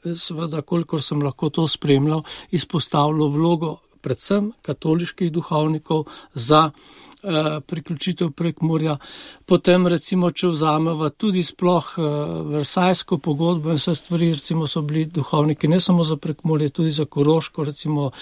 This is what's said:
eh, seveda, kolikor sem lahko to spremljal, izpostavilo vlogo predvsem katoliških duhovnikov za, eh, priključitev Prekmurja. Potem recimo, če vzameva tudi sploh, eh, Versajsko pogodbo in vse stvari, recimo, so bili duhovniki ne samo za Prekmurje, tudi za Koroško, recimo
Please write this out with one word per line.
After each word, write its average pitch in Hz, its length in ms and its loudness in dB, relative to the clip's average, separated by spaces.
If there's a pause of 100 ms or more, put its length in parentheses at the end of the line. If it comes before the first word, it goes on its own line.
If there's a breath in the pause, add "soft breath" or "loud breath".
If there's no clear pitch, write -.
eh, 170 100 -4
seveda, 160 480 -6
kolikor 165 400 -2
sem - 180 -2 (100)
lahko 151 200 -2
to 160 180 0
spremljal, 147 560 2 (260 loud breath)
izpostavilo 151 800 0
vlogo 160 480 0 (240)
predvsem 202 520 -2 (120)
katoliških 165 680 -2
duhovnikov 156 760 -2 (280 loud breath)
za, 151 360 4 (520 loud breath)
eh, 156 380 -2
priključitev 165 720 -4
Prekmurja. 160 680 -2 (480 loud breath)
Potem 180 420 4
recimo, 175 440 0
če 180 240 -2
vzameva 156 560 0
tudi 185 340 -2
sploh, 180 540 0
eh, 170 40 0 (520)
Versajsko 180 640 0
pogodbo 165 520 0
in 165 60 0
vse 160 180 0
stvari, 170 380 0
recimo, 156 340 -2
so 156 160 -4
bili 151 220 -2
duhovniki 151 640 0
ne 180 120 4
samo 175 240 4
za 156 120 -2
Prekmurje, 151 540 -2
tudi 160 200 0
za 147 140 -2
Koroško, 151 600 2
recimo 147 460 -4 (120 loud breath)